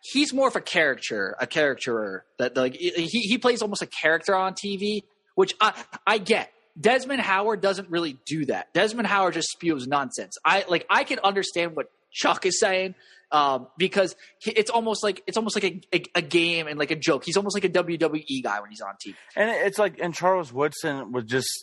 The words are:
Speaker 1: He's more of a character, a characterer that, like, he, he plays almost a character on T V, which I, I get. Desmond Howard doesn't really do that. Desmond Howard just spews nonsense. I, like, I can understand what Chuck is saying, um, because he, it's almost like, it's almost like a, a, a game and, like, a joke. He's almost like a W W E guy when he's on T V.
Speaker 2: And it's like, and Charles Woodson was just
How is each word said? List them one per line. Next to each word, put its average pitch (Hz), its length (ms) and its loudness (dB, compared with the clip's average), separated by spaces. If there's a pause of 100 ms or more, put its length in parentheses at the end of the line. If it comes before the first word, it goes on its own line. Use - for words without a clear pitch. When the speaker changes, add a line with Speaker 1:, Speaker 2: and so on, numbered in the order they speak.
Speaker 1:
He's 285 320 0
more 262 140 2
of 233 80 0
a 185 60 0
character, 117 800 0
a 127 60 -2
characterer 120 760 0 (140)
that, 123 180 -2
like, 131 180 2
he, 170 320 -2
he 214 320 0
plays 247 240 2
almost 208 200 -4
a 165 40 -6
character 160 480 0
on 190 200 0
T 202 220 -6
V, 208 280 -2 (300)
which 190 260 4
I, 214 120 4 (340)
I 220 120 4
get. 190 340 0 (260)
Desmond 254 420 2
Howard 202 400 0
doesn't 190 280 0
really 165 380 -4
do 151 200 -2
that. 101 280 -4
Desmond 214 320 2
Howard 190 280 2
just 160 140 -2
spews 151 380 -2
nonsense. 131 580 -2
I, 185 240 4
like, 170 220 0
I 233 140 4
can - 180 -4
understand 175 540 0
what 135 100 -4 (240)
Chuck - 340 0
is 180 140 2
saying, 190 380 2 (340)
um, 139 380 2 (100)
because 190 380 2 (240)
he, 220 100 -4
it's 214 200 2
almost 226 320 0
like, 202 240 -2
it's 175 100 -4
almost 220 180 -2
like 202 100 -2
a, 175 160 -2 (160)
a, - 80 0 (120)
a 175 60 0
game 165 440 2
and, 151 120 -8
like, 147 120 0
a 160 60 0
joke. 147 280 2
He's 170 120 -2
almost 196 180 0
like 202 100 -2
a 185 40 4
W 170 280 0
W 156 300 0
E 135 160 -6
guy 104 180 -2
when 104 100 -16
he's 107 120 -14
on 98 180 -10
T 101 120 -14
V. - 40 -18 (200)
Speaker 2:
And 214 120 4
it's 196 300 0
like, 202 220 2
and 170 120 -4
Charles 170 400 0
Woodson 139 600 -2
was 123 120 -2
just 120 240 0 (140)